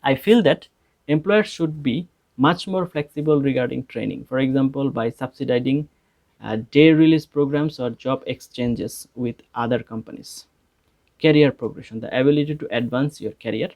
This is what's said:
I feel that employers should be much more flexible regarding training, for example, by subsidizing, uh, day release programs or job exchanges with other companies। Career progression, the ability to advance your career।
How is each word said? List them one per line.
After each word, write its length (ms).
I 120
feel 280
that 240
employers 400
should 360
be 240
much 300
more 180
flexible 560
regarding 440
training, 400
for 140
example, 500
by 200
subsidizing, 800
uh, 160
day 200
release 340
programs 540
or 100
job 380
exchanges 880
with 260
other 260
companies। 640
Career 300
progression, 480
the 200
ability 360
to 120
advance 400
your 140
career। 300